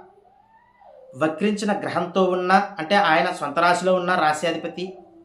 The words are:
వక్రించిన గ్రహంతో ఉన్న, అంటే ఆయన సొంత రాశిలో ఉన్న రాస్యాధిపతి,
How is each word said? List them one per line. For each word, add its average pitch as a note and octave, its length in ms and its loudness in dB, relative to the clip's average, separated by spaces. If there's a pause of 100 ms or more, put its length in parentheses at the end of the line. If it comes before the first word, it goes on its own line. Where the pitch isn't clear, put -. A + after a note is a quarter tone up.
(1200)
వక్రించిన G3+ 600 -2
గ్రహంతో F3 440 -2
ఉన్న, F#3 280 0
అంటే G3 420 0
ఆయన F3 380 4
సొంత C#3+ 260 -6
రాశిలో F3 360 4
ఉన్న F3+ 200 0
రాస్యాధిపతి, E3 840 -2 (260)